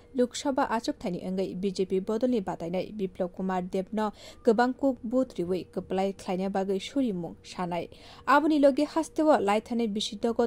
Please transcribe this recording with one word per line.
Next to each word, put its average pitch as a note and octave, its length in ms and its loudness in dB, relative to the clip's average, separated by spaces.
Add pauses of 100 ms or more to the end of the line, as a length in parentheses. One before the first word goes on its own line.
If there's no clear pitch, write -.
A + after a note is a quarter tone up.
(180)
लोकसभा C4 460 0
आचुक A3+ 320 -2
थानि F3+ 220 -4
अनगायै F#3 360 -4
बिजेपि F#3+ 460 -2
बदलनि A3+ 420 0
बादायनाय F3 520 -4
बिप्लब F#3+ 440 -4
कुमार F#3 260 -2
देबनो F#3+ 440 -4 (380)
गोबां A#3+ 260 6
कुक C4+ 240 0 (100)
बुथ B3+ 320 0
रिवै F3 240 -2 (140)
गोपलाय F#3+ 360 -2
ख्लायनाय F#3+ 380 -4
बागै F#3+ 300 -2
सुरिमुं G3 540 -4 (120)
सानाय। F3 400 -6 (420)
आबुनि D4+ 320 6
लगे C#4 240 6
हास्तेव D#4 460 0 (180)
लाइथानै A3+ 400 0
बिसिद्धग G#3+ 600 -2